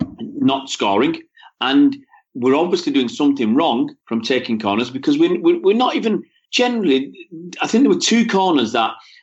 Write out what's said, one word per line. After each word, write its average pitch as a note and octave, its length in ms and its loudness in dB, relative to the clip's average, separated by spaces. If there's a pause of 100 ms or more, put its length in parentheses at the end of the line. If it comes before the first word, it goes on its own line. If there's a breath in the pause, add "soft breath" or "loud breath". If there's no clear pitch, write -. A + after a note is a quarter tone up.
(200)
not C3 500 -2
scoring. A#2+ 520 0 (380 loud breath)
And C#3 380 2 (360 soft breath)
we're B2+ 220 2
obviously F3 360 0
doing C3+ 160 2
something C3 480 0
wrong D3 380 0 (120)
from A2+ 160 -4
taking A#2+ 380 -2
corners A2 300 -2
because C3+ 280 -2
we, F3 200 2
we, E3+ 220 2
we're F#3+ 160 2
not B3+ 200 0
even G#3 280 -2 (280 soft breath)
generally, G3+ 600 0 (500)
I - 60 -4
think A#3 160 2
there G3+ 100 4
were - 60 -2
two A3+ 260 2
corners F3+ 460 0
that A2+ 200 0 (320 loud breath)